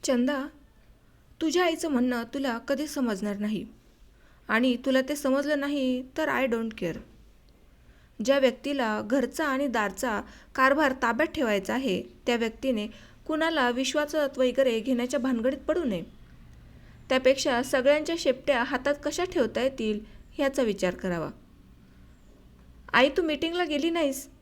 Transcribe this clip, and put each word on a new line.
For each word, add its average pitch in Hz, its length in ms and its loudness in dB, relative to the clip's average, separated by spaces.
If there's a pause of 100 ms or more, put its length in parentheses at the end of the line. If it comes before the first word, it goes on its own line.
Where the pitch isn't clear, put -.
चंदा, 269 440 0 (920)
तुझ्या 330 240 2
आईचं 330 240 0
म्हणणं 247 340 0 (120)
तुला 269 240 -2
कधीच 277 360 -4
समजणार 208 420 -2
नाही 208 300 -4 (840)
आणि 240 280 4
तुला 262 260 2
ते 285 140 -2
समजलं 285 420 0
नाही 262 460 -2 (120)
तर 311 120 0
I 262 180 0
don't 226 240 -2
care. 185 280 -6 (1300)
ज्या 269 140 4
व्यक्तीला 247 600 0
घरचा 247 460 0
आणि 277 200 0
दारचा 220 540 -2 (340)
कारभार 277 380 4
ताब्यात 262 360 0
ठेवायचा 220 460 -2
आहे, 240 280 0 (240)
त्या 240 100 2
व्यक्तीने 226 500 -2 (400)
कुणाला 311 440 2
विश्वासात 277 680 -2
वगैरे 254 420 2
घेण्याच्या 254 400 -2
भानगडीत 254 380 0
पडू 320 260 0
नये. 185 180 -2 (1040)
त्यापेक्षा 262 540 2
सगळ्यांच्या 294 560 2
शेपट्या 262 440 0
हातात 277 320 0 (100)
कशा 302 200 -2
ठेवता 262 360 -2
येतील 226 400 -2 (320)
ह्याचा 277 300 0
विचार 185 320 0
करावा. 175 340 -4 (1600)
आई, 254 240 6
तू 370 60 0
मीटिंगला 330 420 0
गेली 302 260 0
नाहीस? 302 380 -2 (140)